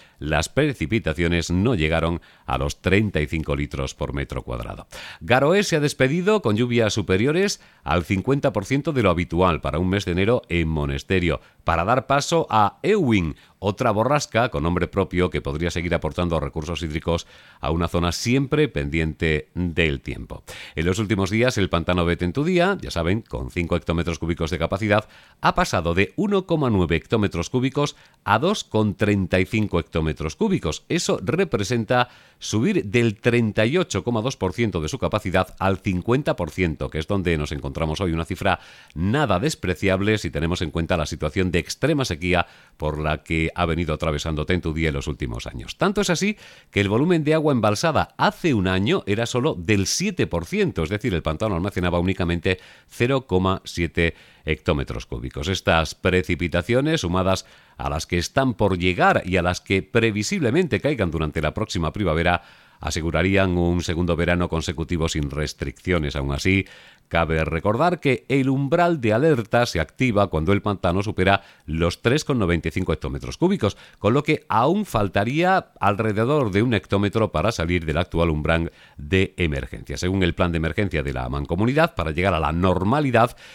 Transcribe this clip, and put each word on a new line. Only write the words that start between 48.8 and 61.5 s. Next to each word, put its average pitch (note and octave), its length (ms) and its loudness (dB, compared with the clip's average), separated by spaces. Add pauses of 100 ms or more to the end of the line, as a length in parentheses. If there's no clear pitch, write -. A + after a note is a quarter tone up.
era G#2 200 0
solo B2+ 320 -2
del F#2+ 300 2
siete F3+ 400 -2
por E2+ 180 -2
ciento, G#2+ 380 -2
es D#2 60 -2
decir, G#2 240 -2
el D#2+ 80 0
pantano D#2+ 340 -2
almacenaba F2 440 0
únicamente F2 600 0 (300)
cero B2+ 380 0
coma F#2 360 0
siete E2+ 500 -2 (300)
hectómetros C#2+ 640 -2
cúbicos. B1+ 420 -8
Estas E2+ 480 0
precipitaciones, F2+ 1040 0
sumadas F#2 440 0 (320)
a C2+ 120 -4
las D2 160 -4
que F2 120 -2
están B2+ 380 0
por F#2+ 220 2
llegar G#2 480 2
y F#2 120 0
a F2 40 2
las F2 200 0
que F#2+ 200 0
previsiblemente A#2 1000 0
caigan A2+ 300 0
durante D#2 300 -4
la D2+ 120 -2